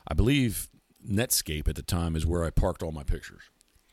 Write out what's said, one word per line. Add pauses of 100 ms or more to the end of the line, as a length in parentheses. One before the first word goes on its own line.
I
believe (380)
Netscape
at
the
time
is
where
I
parked
all
my
pictures. (500)